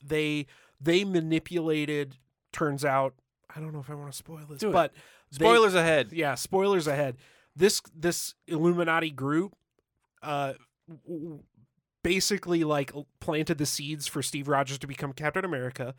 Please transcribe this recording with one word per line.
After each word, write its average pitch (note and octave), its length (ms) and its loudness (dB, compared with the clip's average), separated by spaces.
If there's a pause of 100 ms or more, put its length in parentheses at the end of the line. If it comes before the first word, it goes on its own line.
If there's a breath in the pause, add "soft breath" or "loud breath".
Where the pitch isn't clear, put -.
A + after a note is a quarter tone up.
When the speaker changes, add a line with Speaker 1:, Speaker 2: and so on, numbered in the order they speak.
Speaker 1:
They, D3+ 440 -2 (340 soft breath)
they E3+ 240 4
manipulated, D#3+ 1120 0 (360)
turns C#3+ 340 -2
out, C3+ 280 2 (400)
I D#3 60 -12
don't D#3 140 -10
know D3 60 -10
if C3 100 -14
I D3+ 40 -12
wanna C#3+ 200 -14
spoil D#3 340 -16
this, D3+ 120 -12
Speaker 2:
Do G#3+ 100 0
it. - 20 0
Speaker 1:
but D#3+ 220 4 (360 soft breath)
they C#3 140 0
Speaker 2:
Spoilers G3+ 300 8
ahead. D#3+ 380 4
Speaker 1:
Yeah, D3+ 240 0
spoilers F#3+ 500 2
ahead. C#3 320 0 (360 soft breath)
This, F#3 280 4 (120)
this E3 400 -2 (120)
Illuminati E3 640 2
group, D3 440 -2 (680)
uh, C#3+ 320 -4 (340)
w-, D#3+ 320 -12
w-, D#3 220 -12 (600)
basically, F3+ 640 0
like, D3 300 -2
l-, C#3+ 120 -12 (140)
planted D#3 380 -2
the D3 80 0
seeds D3 400 -6
for C#3+ 160 -4
Steve C#3+ 260 -4
Rogers C#3 300 0
to C#3 80 -12
become C#3 260 -8
Captain D3+ 320 -2
America, B2+ 540 -6